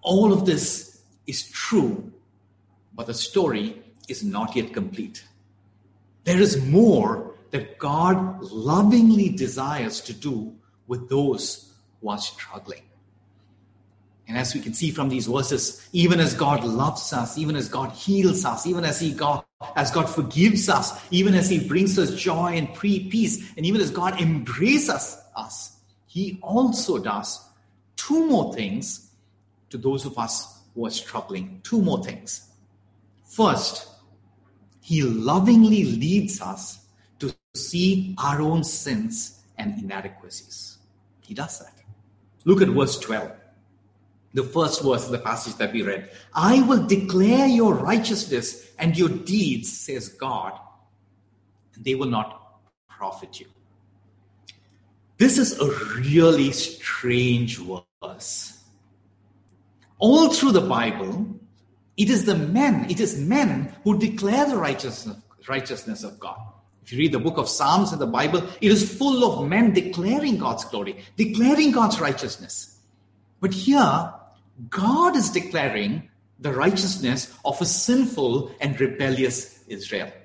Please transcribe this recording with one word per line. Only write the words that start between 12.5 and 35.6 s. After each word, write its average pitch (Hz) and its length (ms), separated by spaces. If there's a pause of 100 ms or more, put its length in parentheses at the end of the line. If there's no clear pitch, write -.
And 113 100
as 127 180
we 143 60
can 113 120
see 165 160
from 139 200
these 123 180
verses, 131 640
even 175 280
as 160 140
God 143 300
loves 123 500
us, 120 240
even 156 180
as 123 120
God 131 240
heals 190 520
us, 120 220
even 175 200
as 147 140
he 160 140
God, 147 300 (320)
as 135 160
God 165 180
forgives 170 580
us, - 320 (120)
even 190 240
as - 140
he 156 180
brings 190 320
us 151 160
joy 175 380
and 160 200
pre-, 190 360
peace, - 460
and 160 100
even 208 160
as 151 100
God 180 280
embraces 160 1000 (180)
us, - 420 (300)
he 185 340
also 208 560
does 104 500 (480)
two 320 320
more 190 260
things 107 560 (600)
to 127 80
those 131 280
of - 120
us - 440 (140)
who 117 100
are 110 60
struggling. - 720
Two 226 180
more 185 220
things. - 460 (760)
First, - 640 (920)
he 156 220
lovingly 190 800